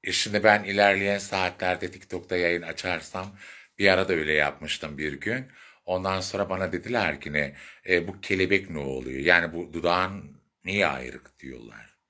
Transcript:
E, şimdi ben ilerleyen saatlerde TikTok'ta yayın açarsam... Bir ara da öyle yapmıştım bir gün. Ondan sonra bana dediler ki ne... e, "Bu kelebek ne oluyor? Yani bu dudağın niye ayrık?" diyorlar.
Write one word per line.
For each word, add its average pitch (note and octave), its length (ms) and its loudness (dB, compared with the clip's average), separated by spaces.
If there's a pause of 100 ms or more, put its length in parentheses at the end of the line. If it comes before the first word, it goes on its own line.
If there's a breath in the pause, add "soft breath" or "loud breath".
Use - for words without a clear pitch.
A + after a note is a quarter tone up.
E, F#2+ 80 -4
şimdi G#2 320 0
ben G#2 200 8
ilerleyen G2+ 540 4
saatlerde F2+ 720 -2
TikTok'ta F2+ 460 -8
yayın F2 240 2
açarsam... F2+ 760 -8 (420 loud breath)
Bir G2+ 80 6
ara F#2+ 220 6
da F#2+ 40 2
öyle D#2 200 0
yapmıştım D2 640 -2
bir D2 160 -4
gün. B2 380 -6 (340 loud breath)
Ondan F#2 360 -2
sonra G2 280 -4
bana F#2 220 -2
dediler F2+ 500 -2
ki D2 120 -10
ne... D2 220 -2 (340 loud breath)
e, F2 180 4
"Bu G2 140 -10
kelebek F#2+ 480 0
ne D#2 100 -6
oluyor? C2 400 -6
Yani E2+ 340 4
bu E2+ 200 -8
dudağın F2 680 -2 (240)
niye F#2+ 220 0
ayrık?" B1+ 520 -8
diyorlar. A#1 580 -18 (120)